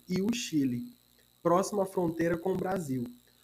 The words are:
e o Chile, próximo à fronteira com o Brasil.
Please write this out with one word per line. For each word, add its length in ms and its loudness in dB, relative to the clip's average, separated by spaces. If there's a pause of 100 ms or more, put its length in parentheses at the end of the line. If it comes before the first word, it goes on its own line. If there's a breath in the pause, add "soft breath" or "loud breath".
e 140 0
o 120 0
Chile, 580 0 (500 soft breath)
próximo 400 2
à 40 2
fronteira 500 0
com 180 -2
o 40 -2
Brasil. 480 -2 (380 soft breath)